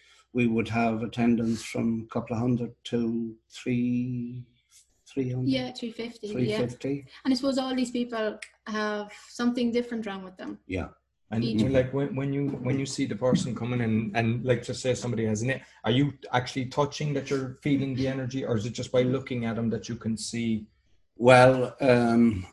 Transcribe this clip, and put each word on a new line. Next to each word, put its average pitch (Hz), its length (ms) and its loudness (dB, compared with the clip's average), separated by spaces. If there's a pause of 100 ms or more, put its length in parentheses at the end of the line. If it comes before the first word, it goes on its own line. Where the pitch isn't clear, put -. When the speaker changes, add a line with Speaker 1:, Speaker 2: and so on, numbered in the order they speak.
(320)
Speaker 1:
we 123 140 2
would 113 220 0
have 113 340 0
attendance 113 600 0
from 113 460 -2
a - 60 -18
couple 113 220 -4
of 110 60 -2
hundred 120 300 0 (120)
to 117 500 -2 (160)
three, 123 960 -4 (600)
three 131 280 -4
hundred? 127 160 -2
Speaker 2:
Yeah, 254 240 -2
three 233 180 -8
fifty, 226 380 -12
yeah. 214 40 -8
Speaker 1:
Three 208 200 0 (140)
fifty? 139 400 -6 (180)
Speaker 2:
And 262 100 2
I - 20 0
suppose 269 220 0
all 262 160 -2
these 247 160 -2
people 226 480 -4 (300)
have 208 420 -4 (180)
something 240 440 0
different 240 340 -2
wrong 196 160 -8
with 185 140 -16
them. - 220 -12 (100)
Speaker 1:
Yeah. 85 200 -4 (440)
Speaker 3:
And 113 100 0
Speaker 2:
Each 110 180 0
Speaker 3:
you're 131 100 2
like, 127 220 2
when, 139 220 -2
when 139 180 -2
you, 139 180 0 (160)
when 131 120 0
you 135 80 -2
see 135 180 -4
the 120 120 -4
person 127 360 2
coming 120 280 -4
in 110 340 0
and, 117 300 0
like, 123 180 2
just - 180 -8
say 127 140 0
somebody 117 320 -2
has 107 160 0
an, 131 180 -2 (220)
are 113 80 0
you 139 220 4 (200)
actually 127 340 -2
touching 147 480 -2
that 135 160 -4
you're 131 320 -4
feeling 135 340 0
the 131 100 0
energy, 131 380 -4
or 113 120 0
is 104 80 0
it 117 100 -4
just - 180 -6
by 127 100 4
looking 127 420 0
at 113 120 -2
them 117 140 0
that - 180 -4
you 113 80 -6
can 113 200 -4
see? 113 500 -2 (520)
Speaker 1:
Well, 127 600 8
um, 117 720 6